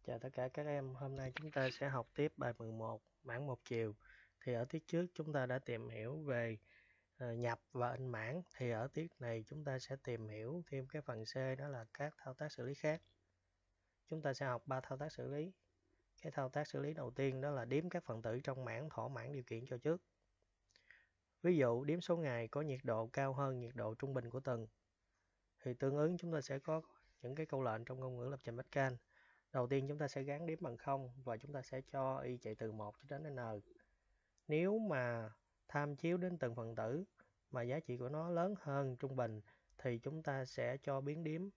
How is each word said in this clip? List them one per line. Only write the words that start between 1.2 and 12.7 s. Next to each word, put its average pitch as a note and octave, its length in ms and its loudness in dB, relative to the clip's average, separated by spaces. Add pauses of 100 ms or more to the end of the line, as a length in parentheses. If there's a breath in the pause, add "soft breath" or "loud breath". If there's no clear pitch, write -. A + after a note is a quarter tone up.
chúng D3+ 160 -4
ta C3 180 4
sẽ C#3 200 -2
học C3 260 0
tiếp D3 220 4
bài B2 200 0
mười A2+ 140 -6
một, A2+ 300 -4 (220)
mảng C3 240 -2
một B2 180 -2
chiều. A2+ 300 2 (460 loud breath)
Thì B2 120 0
ở A#2 120 2
tiết - 220 -4
trước E3 260 2
chúng D#3 200 -2
ta C3 120 4
đã B2+ 140 0
tìm A#2 300 -4
hiểu A#2 280 -4
về, A#2+ 400 0 (600 loud breath)
ờ, A#2+ 160 -2
nhập A#2 280 2 (100)
và B2 200 2
in B2+ 160 -4
mảng. A#2+ 340 -2 (160)
Thì B2 140 2
ở A2+ 220 0
tiết - 260 -2
này A#2 280 -2
chúng D3+ 160 -8
ta C3 160 0
sẽ C#3 240 -4
tìm A2 240 -2
hiểu A#2 400 -4
thêm C3+ 200 -4
cái D3+ 140 -6
phần A2+ 240 -4
C, - 100 -8 (220)
đó C#3 100 -4
là B2 260 -6
các D3 240 -4
thao C3 160 -10
tác D3+ 180 -6
xử A#2+ 140 -6
lý C#3 80 -2